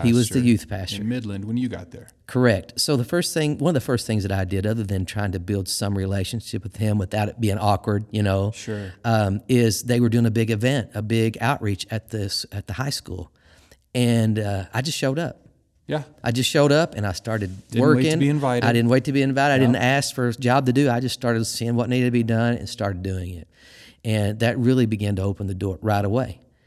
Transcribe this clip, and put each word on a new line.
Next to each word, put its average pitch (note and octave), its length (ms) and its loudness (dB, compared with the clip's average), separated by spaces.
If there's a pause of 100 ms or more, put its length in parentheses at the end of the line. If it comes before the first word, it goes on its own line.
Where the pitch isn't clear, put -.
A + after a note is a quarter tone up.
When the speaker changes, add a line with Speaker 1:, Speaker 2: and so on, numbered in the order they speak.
Speaker 1:
he A#2 100 2
was A#2+ 160 4
the - 60 -4
Speaker 2:
pastor B2+ 120 2
Speaker 1:
youth A2+ 220 2
pastor. G2 320 -6
Speaker 2:
in G#2+ 80 -6
Midland G#2 380 -6
when A2+ 100 -4
you B2 140 -2
got F2 220 -12
there. - 160 -18 (180)
Speaker 1:
Correct. A#2+ 520 2
So - 200 0
the A#2+ 80 0
first E3+ 260 -2
thing, D3+ 240 0
one D3+ 140 0
of E3+ 40 2
the C3 120 0
first B2 200 -2
things G#2+ 160 0
that G2 100 -4
I F#2+ 120 0
did, F#2+ 220 -2
other A2+ 180 -2
than F#2+ 220 -2
trying G2+ 260 -4
to F#2 80 -4
build G2 260 -4
some G2+ 300 -2
relationship G2 680 -4
with G2+ 140 -12
him G#2 220 0
without G#2 320 -2
it - 100 -10
being G#2 160 0
awkward, G#2 540 2
you G#2+ 120 0
know, G2 320 2
Speaker 2:
Sure. G2+ 380 -10 (100)
Speaker 1:
um, G#2 460 2
is A#2+ 360 2
they A#2+ 140 0
were A#2+ 120 4
doing A#2 160 2
a A2+ 40 2
big A2 200 0
event, A#2 420 0
a G#2+ 80 -6
big A2 400 0
outreach A2+ 500 -2
at A2+ 200 -6
this, G#2 420 -6
at G2+ 140 -8
the G#2 80 -10
high C3+ 160 -4
school. - 420 -10 (600)
And, A#2 440 2
uh, G2+ 260 -4 (100)
I A#2 80 -2
just D3 160 -6
showed C3+ 200 -2
up. - 280 -8 (400)
Speaker 2:
Yeah. D3 160 -4 (200)
Speaker 1:
I A#2+ 100 -2
just B2 180 0
showed D3 200 4
up D#3 240 2
and G#2 120 -2
I G2 60 -2
started G#2 360 -6 (220)
Speaker 2:
Didn't A#2+ 180 4
wait B2+ 140 6
to D#3+ 60 2
Speaker 1:
working. D#3 100 0
Speaker 2:
be C#3 100 2
invited. B2+ 400 0
Speaker 1:
I A#2+ 60 4
didn't A#2 160 4
wait B2+ 140 4
to D3 80 -2
be C3+ 100 2
invited. C#3 320 2
I - 20 4
Speaker 2:
Yeah. C3 40 4 (120)
Speaker 1:
didn't B2+ 100 0
ask C3+ 320 2
for B2 140 0
a A#2 60 -2
job B2+ 320 2
to B2+ 80 4
do. C#3 160 4
I A#2+ 100 0
just B2+ 140 -4
started A#2 320 0
seeing A#2 300 -2
what A#2 120 0
needed B2+ 160 2
to B2 60 2
be A#2+ 120 2
done A2+ 360 0
and - 100 -10
started G2 340 -6
doing F#2 280 -6
it. E2+ 180 -14 (560)
And G#2+ 360 0
that A#2 180 2
really B2+ 260 4
began G#2 320 0
to F#2+ 60 -2
open G2+ 240 -4
the G2 80 -6
door F#2 260 -4
right G#2 240 2
away, A#2 360 -2 (260)